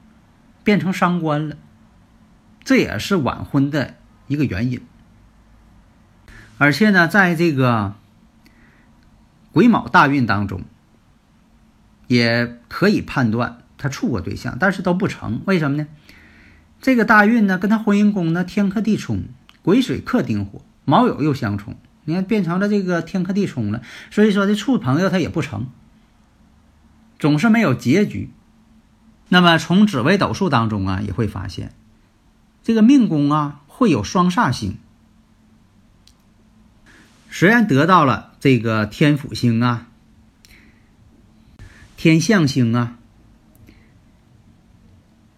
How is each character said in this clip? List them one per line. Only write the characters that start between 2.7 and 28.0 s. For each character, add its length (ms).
也 220
是 180
晚 280
婚 260
的 240
一 100
个 80
原 260
因。 100
而 140
且 180
呢， 180
在 260
这 180
个 420
癸 160
卯 200
大 200
运 180
当 220
中， 140
也 520
可 200
以 120
判 300
断 280
他 100
处 200
过 120
对 160
象， 220
但 140
是 100
都 120
不 140
成。 380
为 120
什 120
么 60
呢？ 100
这 160
个 80
大 220
运 200
呢， 120
跟 120
他 80
婚 200
姻 140
宫 200
呢， 120
天 240
克 120
地 160
冲， 280
癸 180
水 200
克 220
丁 220
火， 160
卯 220
酉 160
又 120
相 240
冲， 180
你 100
看 100
变 200
成 160
了 80
这 140
个 200
天 220
克 80
地 140
冲 260
了， 100
所 140
以 60
说 160
这 80
处 240
朋 220
友 80
他 100
也 100
不 140
成， 240
总 200
是 100
没 120
有 140
结 320